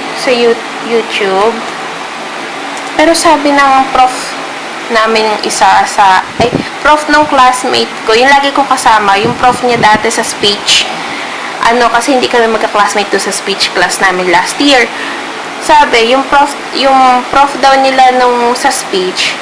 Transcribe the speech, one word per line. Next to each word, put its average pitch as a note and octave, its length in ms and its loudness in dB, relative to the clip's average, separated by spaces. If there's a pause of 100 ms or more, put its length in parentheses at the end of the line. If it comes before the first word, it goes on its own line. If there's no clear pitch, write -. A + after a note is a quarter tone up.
(180)
sa - 160 0
You-, A#3 240 2 (320)
YouTube. A3 640 0 (1400)
Pero D#4 160 2
sabi D4 400 2
ng C4+ 400 2
prof B3+ 400 0 (560)
namin A3 400 2
yung G#3 160 -4
isa G3 400 2
sa, F#3+ 400 2 (160)
ay, A#3+ 80 2 (320)
prof D4+ 300 2
nung D4+ 180 0
classmate B3 600 2 (180)
ko, A3 80 4
yung C4 140 4
lagi C#4 240 4
kong C#4 100 2
kasama, G#3+ 560 2
yung A#3 160 -2
prof B3 240 0
niya A#3+ 160 0
dati A3 320 2
sa A3+ 160 -2
speech. - 640 -2 (800)
Ano, A#3+ 240 2
kasi B3 240 2
hindi A#3+ 80 0
kami A3+ 240 2
magka-classmate G#3 640 0
doon G3 80 0
sa G3+ 140 -4
speech - 420 -4
class F3+ 240 -2
namin F#3 320 0
last - 240 -2
year. C4+ 320 2 (720)
Sabi, B3 540 4
yung C4+ 160 2
prof, C#4+ 180 4 (240)
yung B3+ 560 4
prof C#4 300 2
daw C4+ 180 4
nila C4 400 4
nung A#3+ 380 2
sa C4 160 0
speech, - 680 -2